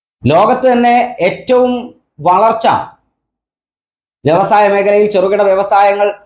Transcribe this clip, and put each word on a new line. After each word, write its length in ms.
ലോകത്ത് 460
തന്നെ 480
ഏറ്റവും 760
വളർച്ച 480
വ്യവസായ 440
മേഖലയിൽ, 420
ചെറുകിട 300
വ്യവസായങ്ങൾ 720